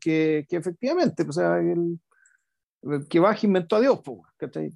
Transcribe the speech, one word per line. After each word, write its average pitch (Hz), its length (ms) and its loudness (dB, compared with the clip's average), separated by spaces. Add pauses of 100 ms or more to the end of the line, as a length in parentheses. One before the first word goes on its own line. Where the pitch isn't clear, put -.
que, 156 480 0
que 175 80 -4
efectivamente, 240 720 -2
o 143 40 -8
sea, 170 280 0
el, 170 400 -2 (1080)
que 165 100 2
Bach 208 240 2
inventó 185 340 2
a 226 40 4
Dios, 254 200 2
po, 113 240 -16 (100)
¿cachai? 151 400 -10